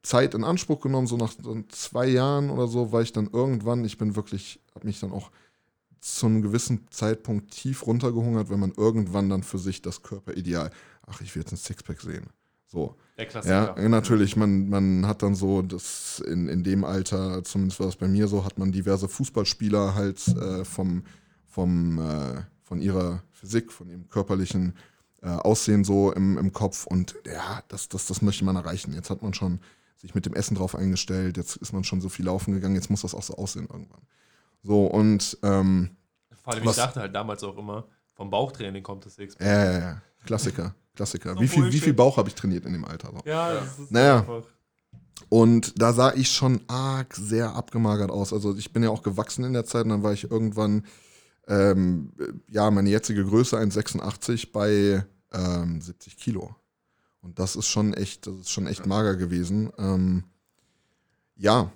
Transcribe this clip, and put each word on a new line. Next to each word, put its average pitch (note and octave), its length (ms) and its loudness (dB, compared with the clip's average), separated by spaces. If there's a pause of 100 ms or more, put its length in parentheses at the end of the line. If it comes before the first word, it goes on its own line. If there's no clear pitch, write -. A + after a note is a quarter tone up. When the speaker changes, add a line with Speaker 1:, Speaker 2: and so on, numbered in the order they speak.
Speaker 1:
Zeit - 320 2
in A2 100 0
Anspruch E3 360 -2
genommen. C3+ 260 0
So A#2+ 100 -2
nach A2+ 160 -2 (100)
so A2+ 140 -10 (120)
zwei - 380 -4
Jahren C#3 440 2
oder B2 160 0
so A#2 260 -2
war A#2 100 4
ich A2+ 100 -2
dann G#2+ 200 -2
irgendwann, A#2+ 520 0
ich G#2 120 -6
bin G#2 200 -2
wirklich, - 440 -8 (140)
hab - 100 -20
mich G#2 160 -6
dann F#2+ 120 -8
auch G2 180 -12 (720)
zu - 260 -4
einem A2 160 4
gewissen G#2+ 480 -2
Zeitpunkt A2 640 -4
tief - 340 -8
runtergehungert, A#2 640 0
wenn G2+ 100 0
man F#2+ 160 0
irgendwann G2+ 540 2
dann F#2+ 120 0
für - 160 -8
sich F#2 220 -6
das - 220 -12
Körperideal, F2 680 -6 (360)
„Ach, - 160 -16
ich G2 120 -16
will - 80 -6
jetzt - 100 -10
ein F#2+ 40 -8
Sixpack - 460 -12
sehen.“ - 240 -12 (400)
So. D#2+ 300 -6 (200)
Speaker 2:
Der A2+ 100 -8
Klassiker. G2 520 2
Speaker 1:
Ja, G#2 100 2
natürlich, A2 480 4
man, G2 320 2
man G2 380 2
hat G#2 160 -2
dann G2+ 120 2
so, F#2+ 280 0
das - 640 -8
in, F2 220 -2
in F2+ 160 -2
dem G2 200 2
Alter, F#2+ 600 -4
zumindest F#2+ 360 -2
war F#2+ 60 0
das F2+ 100 -4
bei F#2 120 -2
mir G2+ 200 4
so, G2 160 0
hat G2 140 -8
man F#2+ 140 0
diverse G2 360 0
Fußballspieler G#2 880 0
halt, G2+ 320 -2 (100)
äh, F#2+ 300 -6
vom, F#2 380 -4 (420)
vom, E2+ 520 0
äh, D2+ 440 -4 (200)
von F2 200 -8
ihrer F2+ 400 0 (100)
Physik, A2+ 400 -4
von F2+ 160 -20
ihrem F2 220 -18
körperlichen, F#2+ 640 0 (480)
äh, G2+ 60 -8
Aussehen G#2 560 2
so G2 280 4
im, F#2+ 240 2
im F#2 160 0
Kopf - 340 -4
und F2+ 280 -2 (100)
ja, - 440 -10
das, - 200 -12
das, - 180 -8
das - 140 -4
möchte G2+ 240 0
man F#2+ 120 2
erreichen. E2+ 360 -6
Jetzt E2 160 -10
hat F#2+ 140 -6
man G2+ 100 -4
schon F2+ 280 -4 (360)
sich - 180 -20
mit F#2 120 -2
dem E2+ 80 -6
Essen G2+ 220 -2
drauf F#2 180 -2
eingestellt, F#2 640 -2
jetzt - 180 -8
ist - 160 -12
man F#2+ 120 -4
schon F#2 180 -4
so F#2 80 -6
viel F#2 160 -6
laufen G2 260 -2
gegangen, F#2+ 220 0
jetzt F#2 160 -2
muss G2+ 120 0
das F2+ 120 -8
auch - 80 -10
so - 140 -12
aussehen - 360 -8
irgendwann. - 300 -18 (600)
So, G2+ 240 6
und, G#2+ 560 4
ähm, F#2+ 480 4 (520)
Speaker 2:
Vor B2 120 -6
allem, A2+ 120 -4
Speaker 1:
was A2 100 2
Speaker 2:
ich A#2+ 80 2
dachte B2 160 -6
halt G2 140 -10
damals G#2 300 -6
auch F#2+ 120 -10
immer, G#2 300 -12 (280)
vom G2+ 140 -12
Bauchtraining G2+ 540 -4
kommt G2 240 -14
das - 80 -20
Sixpack. G2 320 -6
Speaker 1:
Ja, G#2 180 6
ja, F2+ 140 2
ja. F2 240 -6 (240)
Klassiker, F#2+ 480 -4 (200)
Klassiker. G2 400 -6
Speaker 2:
So F#2+ 60 -4
Speaker 1:
Wie B2+ 80 4
viel, C#3+ 140 4
wie - 20 -
Speaker 2:
Bullshit. B2+ 200 2
Speaker 1:
viel D3 100 4
Bauch B2+ 240 6
habe G2 100 2
ich - 60 -10
trainiert F#2 320 -2
in - 80 -6
dem D#2+ 100 -6
Alter? - 280 -12
So. - 120 -14
Speaker 2:
Ja, E3 280 -4
Speaker 3:
Ja. G#2+ 80 -4
Speaker 2:
das C3+ 180 -10
ist C#3+ 120 -14
Speaker 1:
Naja. B2+ 300 8
Speaker 2:
einfach A2+ 220 -4 (880)
Speaker 1:
Und A2+ 500 6
da A#2 140 6
sah B2+ 200 6
ich C3 160 0
schon C3 360 2
arg C3 480 -4
sehr A2 400 -2
abgemagert G#2+ 560 0
aus. G2 220 -2
Also G2+ 240 -2
ich G#2+ 160 -10
bin A2+ 100 2
ja A2+ 80 2
auch A2 120 -4
gewachsen G#2+ 420 -4
in C3 100 -2
der A#2 100 0
Zeit A#2 200 0
und A2+ 60 0
dann G#2 120 0
war G#2 100 2
ich - 180 -6
irgendwann, G#2+ 540 0 (640)
ähm, F#2+ 640 4 (380)
ja, G#2+ 200 4
meine G2 200 4
jetzige G#2 340 2
Größe A#2 340 4
eins G#2+ 160 0
sechsundachtzig - 800 -4
bei, G2+ 520 4 (280)
ähm, F2 500 -2
siebzig - 340 -18
Kilo. - 400 -6 (640)
Und F2 180 -16
das F#2+ 180 -2
ist - 100 -4
schon G#2 280 2
echt, - 320 -8
das F#2+ 100 -10
ist F#2 140 -12
schon G2 160 -4
echt - 140 -6
Speaker 3:
Ja. - 60 -6
Speaker 1:
mager G2 300 2
gewesen. F2+ 640 -2
Ähm, F#2 460 0 (1120)
ja. G#2 400 4